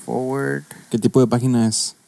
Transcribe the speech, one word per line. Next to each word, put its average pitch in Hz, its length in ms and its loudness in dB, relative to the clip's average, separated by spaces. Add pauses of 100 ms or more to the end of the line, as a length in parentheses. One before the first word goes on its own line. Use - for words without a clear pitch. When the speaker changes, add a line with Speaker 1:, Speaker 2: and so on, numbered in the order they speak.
Speaker 1:
forward. 135 580 -4 (260)
Speaker 2:
¿Qué 120 80 -2
tipo 110 220 2
de 127 80 6
página 117 400 2
es? - 280 -4 (120)